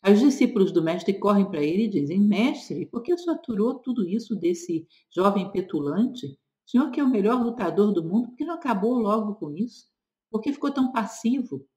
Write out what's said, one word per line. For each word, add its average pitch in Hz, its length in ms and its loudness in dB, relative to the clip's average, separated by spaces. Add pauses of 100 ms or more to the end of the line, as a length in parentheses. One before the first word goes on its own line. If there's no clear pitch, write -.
Aí 196 100 8
os 208 60 8
discípulos 233 520 4
do 165 120 2
mestre 180 340 0
correm 202 320 2
para 156 140 -4
ele 180 220 0
e 208 40 -2
dizem: 165 300 0
"Mestre, 208 680 0
por 233 160 -8
que 349 100 -4
o 349 60 2
senhor 339 200 -4
aturou 233 420 -2
tudo 240 280 -4
isso 220 280 -4
desse 170 520 -4 (220)
jovem 196 420 0
petulante? 170 760 -2
O - 420 -20
senhor 254 220 0
que - 80 -4
é 285 40 0
o 262 60 2
melhor 233 340 2
lutador 208 480 0
do 175 120 0
mundo, 208 240 0
por - 80 -18
que 302 100 -6
não 339 80 -6
acabou 247 460 0
logo 208 360 0
com 151 200 -10
isso? 233 320 -8 (420)
Por 220 120 -4
que 285 120 -4
ficou 285 180 -4
tão 262 200 0
passivo?" 226 840 -4